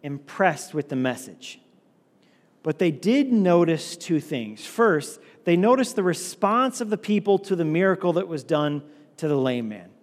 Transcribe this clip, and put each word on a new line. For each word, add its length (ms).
impressed 680
with 160
the 80
message. 640
But 160
they 120
did 400
notice 680
two 220
things. 440
First, 560
they 100
noticed 420
the 60
response 800
of 80
the 80
people 440
to 140
the 100
miracle 500
that 120
was 160
done 400
to 100
the 80
lame 320
man. 220